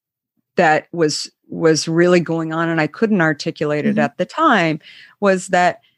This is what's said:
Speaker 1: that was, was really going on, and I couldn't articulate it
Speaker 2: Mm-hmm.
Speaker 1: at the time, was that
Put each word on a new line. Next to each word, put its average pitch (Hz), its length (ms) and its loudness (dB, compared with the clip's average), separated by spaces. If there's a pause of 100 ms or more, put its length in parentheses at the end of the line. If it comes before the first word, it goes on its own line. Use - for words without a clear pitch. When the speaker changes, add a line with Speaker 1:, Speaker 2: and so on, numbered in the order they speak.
(560)
Speaker 1:
that 156 380 2
was, 156 360 -2 (180)
was 160 400 0
really 175 320 2
going 160 340 -6
on, 165 160 -2
and 165 120 0
I 151 60 0
couldn't 208 340 0
articulate 151 640 -2
it 214 60 0
Speaker 2:
Mm-hmm. 208 80 -2
Speaker 1:
at 147 180 -2
the 180 80 -4
time, 196 540 0 (400)
was 190 300 0
that 180 320 2 (160)